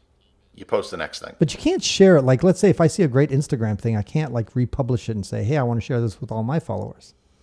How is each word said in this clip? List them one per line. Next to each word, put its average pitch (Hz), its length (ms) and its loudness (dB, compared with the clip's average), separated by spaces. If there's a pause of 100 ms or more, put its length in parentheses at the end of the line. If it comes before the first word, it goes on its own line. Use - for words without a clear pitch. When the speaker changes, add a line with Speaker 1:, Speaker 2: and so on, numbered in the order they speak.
(540)
Speaker 1:
you - 120 -20
post 101 240 -2
the 90 80 -10
next - 260 -8
thing. - 140 -16
Speaker 2:
But - 160 0
you - 40 -12
can't 349 240 0
share 190 360 6
it. 135 40 4
Like, 127 220 2
let's 180 160 4
say 208 80 6
if 170 120 2
I 165 60 6
see 185 160 0
a 156 60 2
great 135 220 2
Instagram 113 500 -2
thing, 113 160 -2
I 104 60 0
can't, 156 300 -4
like, 117 220 -6
republish 123 540 -2
it 110 80 -6
and 98 100 -6
say, 104 180 -6
"Hey, 135 120 0
I 139 60 0
wanna 120 180 -2
share 120 200 -4
this 113 200 -4
with 113 100 -10
all 110 120 -4
my 139 180 -2
followers." - 540 -10 (280)